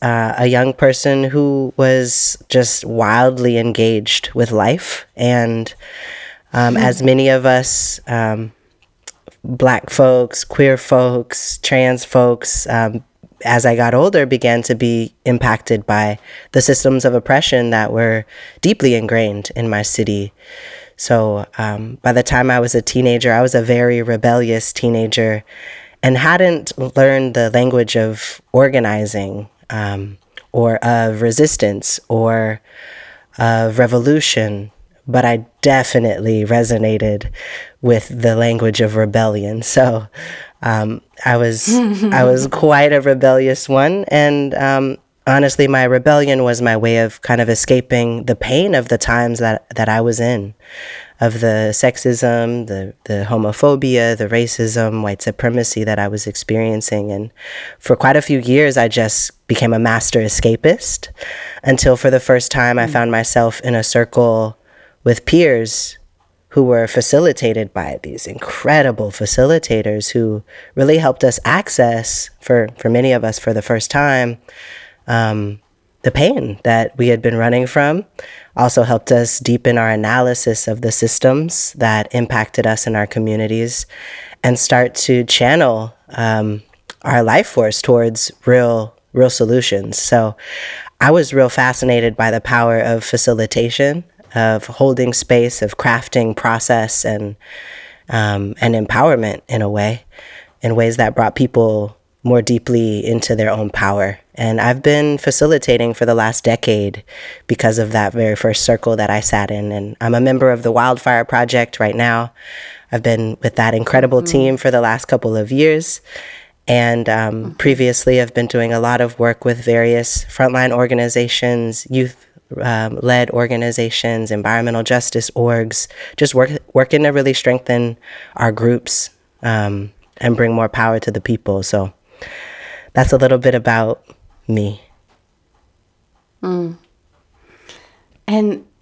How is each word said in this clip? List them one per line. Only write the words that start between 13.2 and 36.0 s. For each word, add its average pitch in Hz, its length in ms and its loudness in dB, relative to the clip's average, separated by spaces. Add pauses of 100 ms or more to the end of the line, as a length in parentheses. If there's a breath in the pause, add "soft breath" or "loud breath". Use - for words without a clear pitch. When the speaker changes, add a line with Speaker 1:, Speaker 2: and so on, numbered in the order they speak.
Speaker 1:
as 120 220 2
I 117 100 2
got 117 160 2
older, 151 320 4
began 120 380 0
to 123 120 -2
be 117 400 -2 (120)
impacted 117 600 0
by 107 320 0 (340 loud breath)
the 135 100 4
systems 135 420 2
of 127 100 4
oppression 127 560 0
that 110 220 0
were 110 320 0 (380 loud breath)
deeply 143 320 2
ingrained 110 600 -2
in 117 140 -4
my 104 140 -2
city. 104 500 -4 (640 loud breath)
So, 107 480 0 (140)
um, 110 420 -6
by 123 120 0
the 123 100 4
time 127 280 0
I 123 100 2
was 120 140 0
a 120 60 2
teenager, 123 540 0
I 117 80 4
was 127 120 2
a 123 60 2
very 120 400 2
rebellious 117 720 0
teenager 113 720 -2 (580 loud breath)
and 131 140 2
hadn't 170 560 2 (240)
learned 135 380 4
the 117 160 2
language 123 460 2
of 110 440 -4 (120)
organizing, 107 960 0 (200)
um, 101 480 -6 (360)
or 117 300 2
of 113 380 0
resistance 113 880 0
or 113 540 0 (760 loud breath)
of 113 400 2
revolution, 117 920 0 (360)
but 123 180 2
I 117 200 0 (160)
definitely 113 840 0